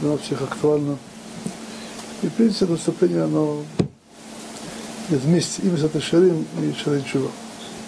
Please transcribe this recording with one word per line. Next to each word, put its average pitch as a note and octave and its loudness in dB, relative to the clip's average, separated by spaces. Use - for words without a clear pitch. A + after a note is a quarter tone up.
для D3 2
нас D3 0
всех C#3 -4
актуально. C#3+ 2
И, G3 0
в D3+ -2
принципе, G#3+ 4
это E3+ 2
выступление, E3+ 2
оно D3+ 0
идет C#3 2
вместе D#3+ 2
и F#3+ 4
с D3 0
этой D3+ 0
Ширим, E3 6
и D3+ 0
Шарит C#3+ 0
Чува. C3+ 0